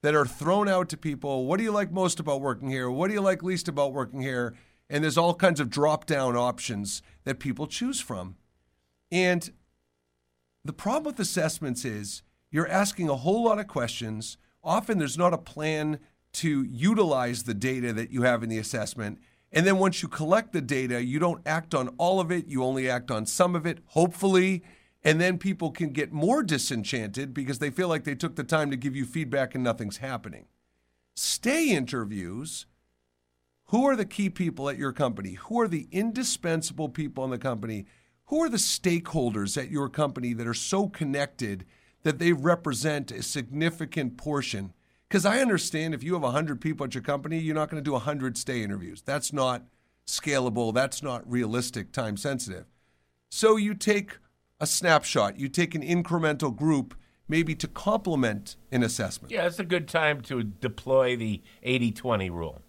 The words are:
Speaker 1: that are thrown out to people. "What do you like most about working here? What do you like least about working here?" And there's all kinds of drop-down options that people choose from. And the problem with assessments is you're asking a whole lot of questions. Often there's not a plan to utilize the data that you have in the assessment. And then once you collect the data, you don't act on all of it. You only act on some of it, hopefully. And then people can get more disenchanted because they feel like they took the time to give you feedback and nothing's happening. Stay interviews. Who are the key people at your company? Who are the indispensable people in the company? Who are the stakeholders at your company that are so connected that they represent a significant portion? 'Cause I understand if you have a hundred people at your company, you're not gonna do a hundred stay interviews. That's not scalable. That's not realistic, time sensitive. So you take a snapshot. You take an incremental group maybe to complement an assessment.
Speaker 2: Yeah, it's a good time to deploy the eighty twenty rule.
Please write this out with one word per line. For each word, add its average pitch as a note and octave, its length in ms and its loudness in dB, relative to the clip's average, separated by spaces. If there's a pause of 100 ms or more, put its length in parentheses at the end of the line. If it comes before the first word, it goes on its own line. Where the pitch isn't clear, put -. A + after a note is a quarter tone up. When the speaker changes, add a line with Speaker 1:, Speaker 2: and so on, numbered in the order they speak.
Speaker 1:
that D3+ 140 4
are C#3+ 100 6
thrown F#3 420 2
out F#3 220 2
to D#3 80 -8
people. C#3 480 -4
"What E3 120 2
do A3 60 0
you A3 80 0
like G#3 200 0
most F3+ 280 0
about C#3+ 220 0
working C3+ 280 -2
here? B2+ 200 -2
What D3 180 0
do G#3 60 0
you G3+ 80 0
like F#3+ 220 2
least F3+ 240 -2
about C#3 260 0
working C3 280 -4
here?" B2 340 -2 (340)
And D3 140 0
there's D3+ 140 4
all E3+ 180 4
kinds F3 240 4
of C3 100 0
drop-down D3 680 2
options A2+ 640 -2 (220)
that C3 160 -4
people C#3 280 -4
choose B3 340 -4
from. F#2+ 340 -8 (760)
And F3+ 400 2 (1120)
the D#3 100 -8
problem C#4 320 0
with D4 140 -6
assessments D#3 680 -2
is G#2 380 -6 (260)
you're D#3 180 2
asking F#3+ 400 0
a C#3 80 2
whole F#3 280 2
lot A3 160 4
of G#3 80 -6
questions. A2+ 680 -4 (260)
Often G#3 340 0
there's D3 200 0
not F3 160 4
a D#3+ 40 0
plan D3+ 600 -2 (340)
to D3 300 2
utilize C3 800 2
the A#2+ 100 -2
data B2 400 -2
that A2+ 160 -4
you B2 140 0
have A#2+ 180 4
in A#2 80 -4
the A2 80 -2
assessment. G#2+ 640 -6 (320)
And D#3+ 140 4
then F#3+ 120 6
once F#3 240 2
you - 80 -6
collect F3+ 440 2
the D#3+ 80 0
data, B2 420 0
you B2+ 160 -2
don't F3 260 0
act D#3+ 300 -2
on B2+ 140 0 (100)
all F#3 200 4
of E3+ 120 0
it. F3 160 -2
You B2+ 160 -2
only C3 260 0
act B2 220 -2
on A2 160 -2
some F3+ 280 4
of D#3+ 100 -2
it, E3+ 140 -2 (100)
hopefully. F#3 760 4 (380)
And D#3 200 6
then F3+ 160 2
people F3+ 340 -2
can D3+ 200 -2
get C#3+ 200 -4
more G3 300 4
disenchanted B2+ 920 -2
because C3 280 -4
they D3 100 -2
feel F3+ 180 0
like D#3 180 0
they C#3+ 100 -4
took D#3+ 200 -4
the D3 80 -4
time D3+ 280 2
to C3+ 40 -2
give C3 200 -4
you C3+ 100 -2
feedback C3+ 480 -2
and B2+ 100 -2
nothing's A2+ 340 -2
happening. A#2 500 -10 (680)
Stay D4+ 540 0
interviews. A#2 960 -2 (1000)
Who B3 200 2
are C#4 100 4
the G#3+ 80 -2
key G3 280 -2
people D3 360 -2
at C#3 120 -4
your C#3 120 -2
company? G2+ 420 -2
Who A#3 280 -2
are A3+ 60 4
the E3 240 -4
indispensable E3+ 1000 -2
people C#3 340 -6
in C3 60 -2
the B2+ 80 -4
company? A2 480 -6 (400)
Who D4+ 160 2
are E4 80 2
the A#3 80 0
stakeholders C3+ 1040 0
at C3 80 -8
your C#3+ 180 -2
company C3 460 -2
that A#2 140 -4
are A#2 80 -2
so G3 340 0
connected C3+ 760 -4 (360)
that D#3 160 2
they E3+ 160 4
represent D3 800 0
a A2 100 -8
significant D3+ 960 -2
portion? B2 560 -4 (340)
'Cause F#3+ 160 2
I G#3 160 4
understand E3 540 2
if A#2+ 80 -6
you E3+ 140 0
have E3 80 -2
a B2 80 2
hundred C#3+ 280 0
people D3+ 240 -2
at B2 120 -6
your A#2+ 80 -6
company, C#3+ 340 -2
you're D#3+ 160 -2
not D#3 160 0
gonna D#3 140 -6
do C#3+ 100 0
a B2+ 60 2
hundred C3 400 -4
stay B2 240 -4
interviews. F#2 400 -8
That's C#3+ 280 -4
not C3 360 0 (400)
scalable. B2 640 0
That's C3+ 300 0
not B2 260 -6
realistic, A#2+ 600 -2
time G#2+ 260 -4
sensitive. G2+ 480 -6 (640)
So A3 260 6
you G#3 200 0
take G3+ 420 0 (420)
a D3+ 60 -2
snapshot. D3 760 4
You C3+ 100 -2
take E3+ 260 0
an D3+ 60 -2
incremental D#3 760 0
group C#3+ 400 2 (320)
maybe D#3+ 280 2
to - 120 -6
complement C#3+ 880 0 (160)
an B2 120 4
assessment. - 480 -4
Speaker 2:
Yeah, G3 140 0
it's E3+ 140 -2
a F#3+ 60 -2
good E3 220 0
time D3+ 340 2
to A#2+ 220 -4
deploy B2 720 2
the A2 280 -2 (180)
eighty B2 300 2
twenty G#2 400 0
rule. E2 380 -8